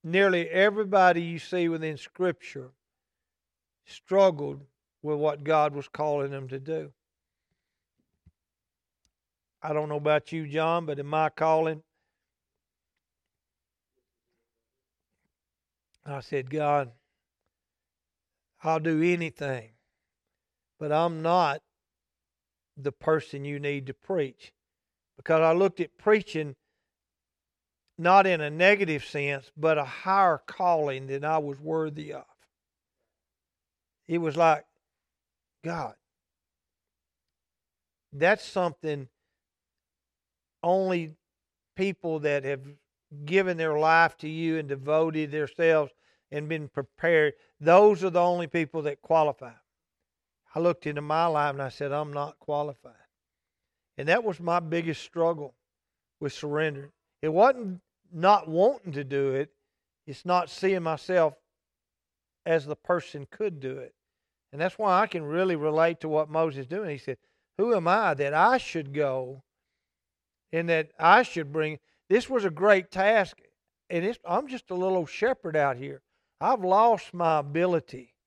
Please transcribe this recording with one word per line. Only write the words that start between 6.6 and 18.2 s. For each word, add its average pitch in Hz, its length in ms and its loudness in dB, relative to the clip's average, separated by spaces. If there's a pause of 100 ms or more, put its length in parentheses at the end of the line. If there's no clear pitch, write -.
I 156 120 -6
don't 151 160 -2
know 151 80 -4
about 147 340 0
you, 160 160 -8
John, 160 380 -2
but 143 140 -6
in 139 60 -10
my 156 240 0
calling, 160 540 0 (4000)
I 143 180 -12
said, 127 280 -8
"God, 147 420 0 (1700)